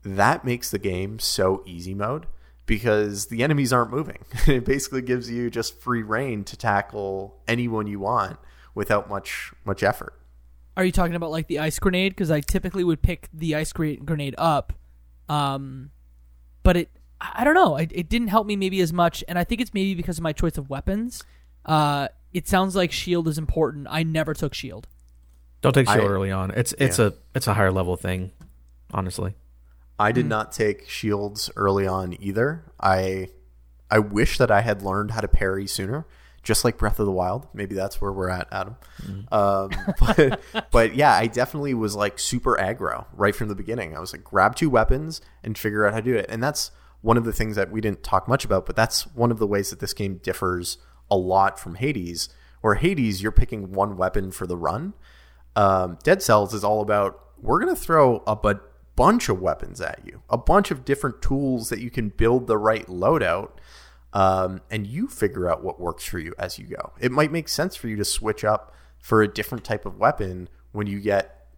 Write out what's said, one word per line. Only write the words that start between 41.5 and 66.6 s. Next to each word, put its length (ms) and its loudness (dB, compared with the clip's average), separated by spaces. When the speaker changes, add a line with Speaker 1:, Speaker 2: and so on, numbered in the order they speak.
Speaker 1:
was, 220 -2
like, 240 -2
super 360 0
aggro 560 -2
right 220 2
from 140 -4
the 80 -6
beginning. 400 -6
I 40 -10
was 120 -12
like, 100 -16
grab 320 4
two 160 0
weapons 500 2
and 160 -6
figure 260 0
out 100 2
how 60 -2
to 40 -10
do 120 0
it. 120 -2
And 120 -8
that's 300 -4
one 160 4
of 80 2
the 80 -2
things 240 -2
that 160 -2
we 80 -2
didn't 240 -4
talk 240 0
much 160 0
about, 220 0
but 100 -4
that's 260 2
one 160 2
of 80 -2
the 80 2
ways 220 -2
that 100 -16
this 140 -6
game 280 -6
differs 560 -4
a 60 2
lot 420 2
from 160 -12
Hades, 540 -6
where 160 2
Hades, 440 0
you're 120 -2
picking 400 4
one 240 0
weapon 340 0
for 160 -8
the 100 -4
run. 380 -4
Um, 480 4
Dead 180 4
Cells 320 4
is 80 -4
all 200 2
about, 380 0
we're 180 0
gonna 160 0
throw 520 4
a 100 0
bu-, 240 0
bunch 320 4
of 120 0
weapons 400 -4
at 240 -8
you, 240 -18
a 80 2
bunch 340 4
of 140 -6
different 380 -2
tools 460 0
that 120 -4
you 100 -8
can 200 -4
build 360 2
the 120 2
right 280 2
loadout, 680 0
um, 480 2
and 160 -4
you 220 -6
figure 400 -2
out 140 0
what 180 -8
works 240 -6
for 140 -6
you 200 -10
as 200 -8
you 80 -16